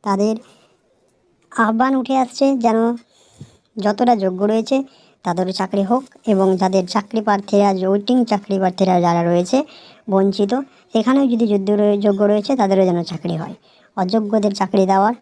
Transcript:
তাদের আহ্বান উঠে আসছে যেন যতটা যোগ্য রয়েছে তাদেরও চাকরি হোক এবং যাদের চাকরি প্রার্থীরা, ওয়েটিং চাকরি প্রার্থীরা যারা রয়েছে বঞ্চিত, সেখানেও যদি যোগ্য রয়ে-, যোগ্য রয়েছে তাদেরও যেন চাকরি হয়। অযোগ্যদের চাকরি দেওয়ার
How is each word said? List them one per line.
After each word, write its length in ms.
তাদের 320
আহ্বান 420
উঠে 220
আসছে 280
যেন 220
যতটা 400
যোগ্য 280
রয়েছে 320
তাদেরও 280
চাকরি 300
হোক 200
এবং 200
যাদের 300
চাকরি 360
প্রার্থীরা, 460
ওয়েটিং 360
চাকরি 340
প্রার্থীরা 420
যারা 220
রয়েছে 360
বঞ্চিত, 440
সেখানেও 360
যদি 200
যোগ্য 220
রয়ে-, 220
যোগ্য 220
রয়েছে 340
তাদেরও 280
যেন 180
চাকরি 340
হয়। 180
অযোগ্যদের 580
চাকরি 320
দেওয়ার 360